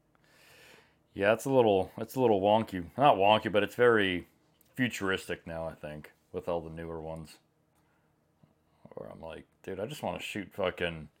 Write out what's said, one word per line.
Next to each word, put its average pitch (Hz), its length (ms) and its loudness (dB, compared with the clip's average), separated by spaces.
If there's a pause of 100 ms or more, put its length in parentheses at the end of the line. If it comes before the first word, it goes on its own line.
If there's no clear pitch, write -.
(1120)
Yeah, 98 200 4
it's 113 120 -2
a 139 40 -2
little, 104 480 4
it's 113 180 -10
a 131 60 -2
little 110 200 4
wonky. 104 440 2 (120)
Not 127 200 6
wonky, 104 340 4
but 101 120 2
it's 101 120 -6
very 101 520 4 (480)
futuristic 95 720 -4
now, 82 220 -8
I 80 60 -10
think, 76 380 -14 (200)
with 90 160 -10
all 85 140 -2
the 80 80 -12
newer 82 320 -10
ones. 80 360 -12 (1600)
Where - 140 -12
I'm - 120 -18
like, 80 240 -14 (180)
"Dude, 92 160 -10
I 101 60 -4
just 143 180 -10
wanna 87 160 -4
shoot 95 340 -10
fucking 85 560 -4 (100)